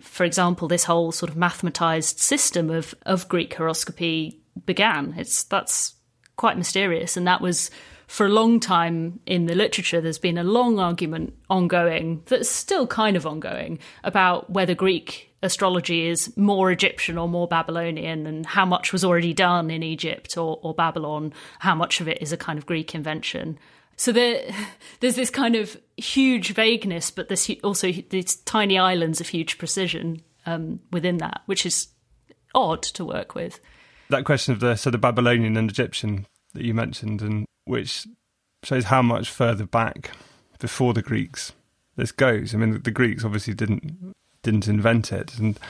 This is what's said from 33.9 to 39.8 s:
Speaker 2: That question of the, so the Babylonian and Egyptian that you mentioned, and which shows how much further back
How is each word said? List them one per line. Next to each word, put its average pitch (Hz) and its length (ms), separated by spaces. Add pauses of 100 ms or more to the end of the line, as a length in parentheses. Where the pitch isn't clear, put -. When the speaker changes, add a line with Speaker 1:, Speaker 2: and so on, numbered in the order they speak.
Speaker 2:
That 135 160
question 135 280
of 110 60
the, 120 160
so 117 160
the 120 80
Babylonian 120 580
and 110 140
Egyptian 104 560 (260)
that - 120
you 113 100
mentioned, 113 480
and 107 240 (180)
which - 440 (560)
shows 131 200
how 131 180
much 117 280
further 113 340
back - 460 (480)